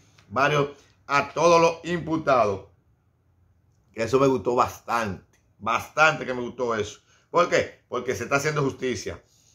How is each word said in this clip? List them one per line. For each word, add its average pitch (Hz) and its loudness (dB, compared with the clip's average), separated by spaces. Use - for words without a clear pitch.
varios, 143 0
a 139 -2
todos 170 4
los 165 0
imputados. 135 0
Que 113 -4
eso 131 2
me 139 6
gustó 123 0
bastante, 113 -4
bastante 127 0
que 127 -6
me 123 -6
gustó 117 -4
eso. 104 -6
¿Por 170 2
qué? - -2
Porque 123 -4
se 117 -6
está 139 -2
haciendo 151 0
justicia. 123 -4